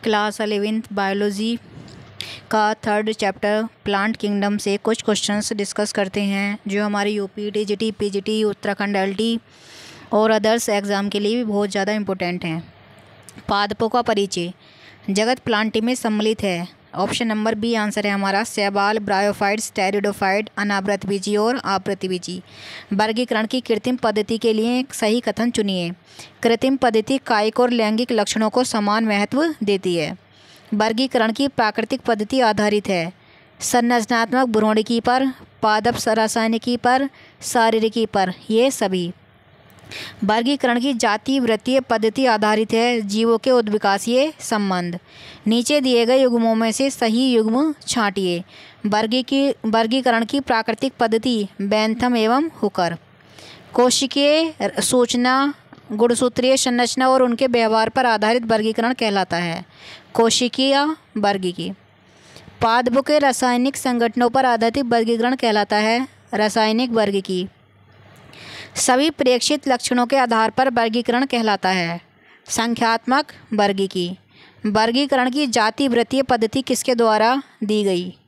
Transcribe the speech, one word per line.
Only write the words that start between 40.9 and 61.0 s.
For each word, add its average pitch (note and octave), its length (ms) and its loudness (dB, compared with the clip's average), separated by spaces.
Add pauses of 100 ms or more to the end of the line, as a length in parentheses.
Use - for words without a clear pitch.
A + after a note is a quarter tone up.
जाति A#3 460 0
वृत्तीय B3 400 0
पद्धति A3+ 460 0
आधारित G#3+ 460 2
है A#3 280 2
जीवों A3 380 2
के C4 120 0
उद्विकासीय A#3 880 2
संबंध। F3+ 580 -2 (480)
नीचे A#3+ 340 2
दिए B3 260 4
गए C4 160 4
युग्मों A#3 320 2
में A3+ 180 0
से C4+ 180 0
सही B3 420 0
युग्म A#3+ 420 2 (140)
छांटिए। F#3+ 560 -2 (420)
वर्गी A3 360 0
की, C#4 280 0 (160)
वर्गीकरण A3+ 580 0
की C#4 160 -2
प्राकृतिक A3+ 600 -2
पद्धति A3+ 480 0 (120)
बेंथम A3 560 0
एवं A#3+ 340 2 (120)
हुकर। F3 340 -2 (800)
कोशिकीय C#4+ 880 2
सूचना, B3+ 920 0 (380)
गुणसूत्रीय A#3+ 640 2
संरचना B3 520 0
और C4 140 6
उनके B3 240 2
व्यवहार A3+ 420 2
पर B3 180 0
आधारित A3+ 360 2
वर्गीकरण A3+ 500 0
कहलाता G3+ 440 -2
है F3 280 -4 (500)
कोशिकीय C4 800 2 (220)